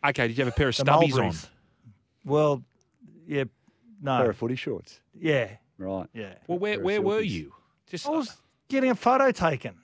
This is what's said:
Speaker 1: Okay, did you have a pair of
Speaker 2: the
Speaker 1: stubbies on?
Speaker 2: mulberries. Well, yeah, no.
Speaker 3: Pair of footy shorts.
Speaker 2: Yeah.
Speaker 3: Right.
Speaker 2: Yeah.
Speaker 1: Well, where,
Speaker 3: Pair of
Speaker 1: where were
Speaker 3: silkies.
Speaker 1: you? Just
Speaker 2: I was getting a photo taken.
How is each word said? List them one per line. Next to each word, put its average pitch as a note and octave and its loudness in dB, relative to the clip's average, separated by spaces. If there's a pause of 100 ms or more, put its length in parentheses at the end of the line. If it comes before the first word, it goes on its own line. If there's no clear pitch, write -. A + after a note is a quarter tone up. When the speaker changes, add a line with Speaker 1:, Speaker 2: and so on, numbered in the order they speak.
(100)
Speaker 1:
Okay, B2+ 0
did A#2 -4
you C3+ 2
have B2 0
a - -4
pair C#3+ 4
of A#2+ 0
Speaker 2:
the C#3 0
Speaker 1:
stubbies D3 6
on? B2 2
Speaker 2:
mulberries. F2 -2 (760)
Well, D3 2 (640)
yeah, C#3+ -2 (580)
no. C3+ 0
Speaker 3:
Pair A#2+ 2
of G2+ -6
footy A#2 -4
shorts. - -10 (180)
Speaker 2:
Yeah. C#3 0 (300)
Speaker 3:
Right. F#2+ -6
Speaker 2:
Yeah. G2 -12 (120)
Speaker 1:
Well, F3 -4
where, G#3 -2
Speaker 3:
Pair G3+ -4
of - -6
Speaker 1:
where G3+ 0
were G#3 0
Speaker 3:
silkies. G#3 -2
Speaker 1:
you? A#2 -8 (360)
Just - -10
Speaker 2:
I C#4+ -4
was D4+ -2 (320)
getting C4 2
a A#3+ 4
photo C4 4
taken. C3+ -2